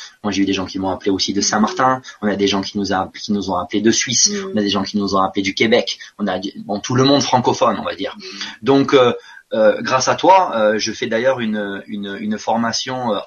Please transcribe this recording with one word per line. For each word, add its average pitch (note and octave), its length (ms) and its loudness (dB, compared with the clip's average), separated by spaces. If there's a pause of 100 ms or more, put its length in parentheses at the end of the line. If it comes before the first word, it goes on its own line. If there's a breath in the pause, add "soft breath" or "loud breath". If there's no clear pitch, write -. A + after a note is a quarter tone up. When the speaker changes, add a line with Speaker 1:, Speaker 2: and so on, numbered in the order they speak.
(220 loud breath)
Speaker 1:
Moi, G#2 100 -2
j'ai G2 100 2
eu G2 40 0
des G2 60 2
gens F#2+ 140 -2
qui G2 120 -8
m'ont F#2+ 120 -2
appelé F#2+ 200 -2
aussi G2 220 0
de G2 80 -2
Speaker 2:
Mm. - 20 0
Speaker 1:
Saint-Martin. B2+ 600 2 (200 loud breath)
On G#2+ 60 0
a F#2+ 80 0
des G2+ 120 2
gens G2 140 0
qui G2+ 160 -8
nous G2 140 -2
a, F#2 240 -2
qui - 160 -6
nous F#2+ 180 -2
ont F2+ 60 -2
appelé F2+ 240 -2
de A2+ 100 4
Suisse. A2+ 400 0
Speaker 2:
Mm. G2 240 -6
Speaker 1:
On G#2+ 40 -2
a G#2 40 2
des G2+ 80 0
gens G2 120 0
qui G2 140 -6
nous G2 180 -2
ont F#2+ 80 4
appelé F#2+ 200 -2
du F#2+ 120 -2
Québec. - 440 2 (200 loud breath)
On G#2 100 -4
a F#2 100 -2
du, - 140 -8 (120)
bon, G#2 160 -4
tout - 140 -4
le C3 100 4
monde C#3 180 4
francophone, A#2+ 580 2
on F2 40 -8
va F2 100 -6
dire. F#2 220 -8
Speaker 2:
Mm. - 60 -18 (400 loud breath)
Speaker 1:
Donc, C3+ 320 4
euh, B2 180 6 (400 loud breath)
euh, G#2+ 300 4
grâce C3 260 0
à B2 80 2
toi, F#3 400 6
euh, G#2+ 220 2
je A2 120 -4
fais G#2+ 160 -6
d'ailleurs A#2+ 320 0
une, G#2+ 480 -4
une, G2+ 340 -8
une G#2+ 180 -4
formation, A#2 760 -2
euh, F#2+ 120 -2